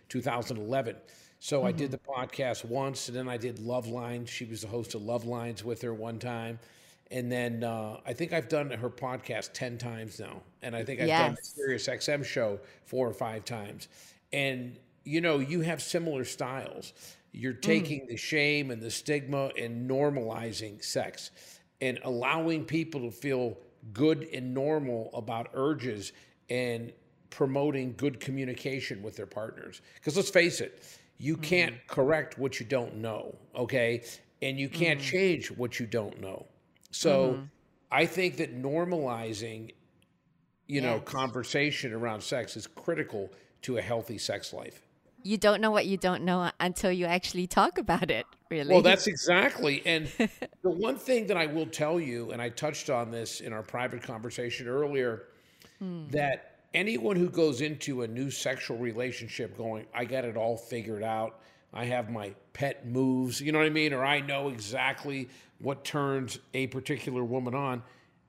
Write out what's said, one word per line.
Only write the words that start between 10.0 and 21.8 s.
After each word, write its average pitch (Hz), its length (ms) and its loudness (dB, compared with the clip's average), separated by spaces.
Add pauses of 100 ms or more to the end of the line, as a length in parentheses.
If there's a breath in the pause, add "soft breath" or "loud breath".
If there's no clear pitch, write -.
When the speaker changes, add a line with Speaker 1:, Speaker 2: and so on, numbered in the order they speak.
Speaker 1:
now. - 240 -10 (200)
And 117 120 -6
I 117 120 -2
think 131 160 -4
I've 165 80 4
done 160 260 6
the - 60 -10
Speaker 2:
Yes. - 140 -14
Speaker 1:
Sirius 135 340 -2
X - 180 -4
M 147 160 0
show 107 360 0 (260 loud breath)
four 127 220 0
or 110 60 -2
five 110 300 -4
times. 107 460 -8 (420 loud breath)
And, 127 480 -2 (240)
you 151 160 0
know, 160 200 4
you 147 220 0
have 165 200 0
similar 165 420 -2
styles. 127 720 -6 (400 loud breath)
You're 120 200 -4
Speaker 2:
Mm. 117 80 -14
Speaker 1:
taking 151 460 2
the 117 100 -8
shame 147 540 2
and 113 100 -6
the 113 100 -6
stigma 139 640 0
and 120 320 -2
normalizing 113 920 0
sex - 480 -4 (500 loud breath)